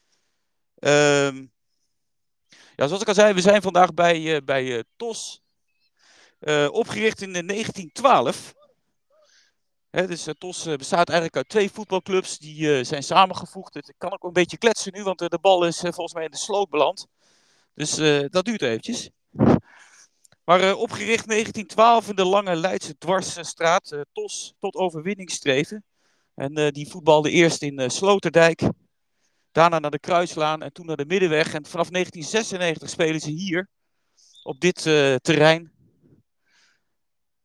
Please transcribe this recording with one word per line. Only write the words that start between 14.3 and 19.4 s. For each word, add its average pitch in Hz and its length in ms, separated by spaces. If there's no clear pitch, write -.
beetje 170 240
kletsen 208 360
nu, 202 100
want, 185 180
eh, 170 60
de 165 120
bal 180 260
is, 170 180
eh, 175 80
volgens 170 220
mij 165 100
in 156 80
de - 60
sloot 202 320
beland. 151 380
Dus, - 240
eh, 147 320
dat 185 160
duurt 220 160
eventjes. 123 480